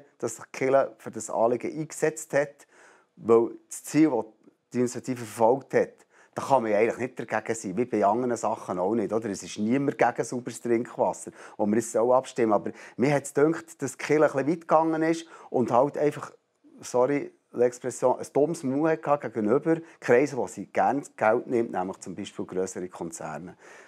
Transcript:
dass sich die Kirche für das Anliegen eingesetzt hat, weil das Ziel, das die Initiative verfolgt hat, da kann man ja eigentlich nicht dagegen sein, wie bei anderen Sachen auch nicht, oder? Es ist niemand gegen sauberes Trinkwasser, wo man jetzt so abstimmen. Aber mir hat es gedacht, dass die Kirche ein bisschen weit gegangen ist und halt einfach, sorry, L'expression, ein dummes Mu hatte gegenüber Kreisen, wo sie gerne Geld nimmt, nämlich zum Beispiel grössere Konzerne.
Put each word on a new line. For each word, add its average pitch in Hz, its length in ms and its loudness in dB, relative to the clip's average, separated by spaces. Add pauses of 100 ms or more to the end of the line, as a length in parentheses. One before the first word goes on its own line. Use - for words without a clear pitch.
(200)
dass 120 180 -6
sich - 80 -18
die - 140 -14
Kirche 135 400 2
für 123 120 -14
das - 180 -10
Anliegen 117 480 -2
eingesetzt 156 560 -6
hat, 143 320 -2 (520)
weil 113 320 4 (180)
das - 160 -16
Ziel, 151 280 4
das 113 140 -2 (460)
die 123 80 -6
Initiative 123 380 -4
verfolgt 117 560 2
hat, 107 160 2 (440)
da 110 100 -6
kann 131 200 2
man 107 80 0
ja 101 60 4
eigentlich 104 200 2 (200)
nicht - 20 -8
dagegen 113 360 -4
sein, 95 200 -8
wie 120 100 0
bei 107 200 2
anderen 120 320 0
Sachen 107 420 -4
auch 95 160 0
nicht, 101 160 -2
oder? 113 180 -2
Es 95 140 -8
ist 87 140 -12
niemand 127 400 -2
gegen 127 260 0
sauberes 123 380 -10
Trinkwasser, 117 680 -2 (260)
wo 104 80 0
man 107 140 2
jetzt 113 120 -4
so 120 220 2
abstimmen. 123 400 2
Aber 101 180 0 (240)
mir 139 200 2
hat 135 80 -2
es - 100 -14
gedacht, - 480 0
dass 135 160 -6
die - 0 -
Kirche 151 260 2
ein 143 80 4 (140)
bisschen - 20 -2
weit 165 140 -2
gegangen 160 420 2
ist 165 220 0 (240)
und 120 220 0
halt 135 260 4
einfach, 147 340 -2 (480)
sorry, 131 520 0 (220)
L'expression, 123 680 0
ein - 140 -10
dummes 160 300 0
Mu 139 240 0
hatte 143 420 0
gegenüber 131 480 2 (220)
Kreisen, 131 380 4
wo 101 100 -2
sie 98 200 -12
gerne 107 340 2 (160)
Geld 110 300 2
nimmt, 120 240 0
nämlich 92 280 -6
zum 95 160 -14
Beispiel 98 300 -10
grössere 92 420 -6
Konzerne. 82 720 -12 (300)